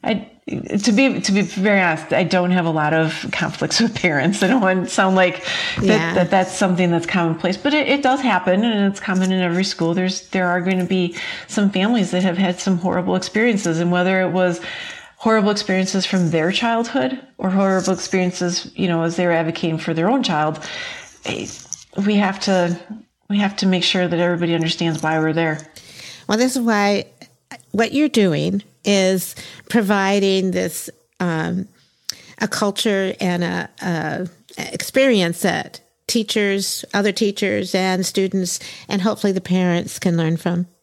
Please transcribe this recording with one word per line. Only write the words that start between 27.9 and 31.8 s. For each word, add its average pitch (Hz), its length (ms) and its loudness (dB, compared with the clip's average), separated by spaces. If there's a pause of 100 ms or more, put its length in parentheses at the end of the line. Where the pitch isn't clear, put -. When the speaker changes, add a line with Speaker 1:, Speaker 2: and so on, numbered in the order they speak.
Speaker 2:
you're 294 160 2
doing 180 540 2 (220)
is 190 500 2 (340)
providing 196 840 2
this, 180 360 -4 (320)
um, 175 480 -2 (720)